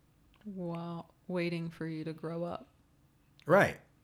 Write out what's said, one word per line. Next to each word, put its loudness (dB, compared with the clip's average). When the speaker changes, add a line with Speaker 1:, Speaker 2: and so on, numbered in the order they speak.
Speaker 1:
Well, -8
waiting -2
for -8
you -6
to -6
grow -6
up. -6
Speaker 2:
Right. 8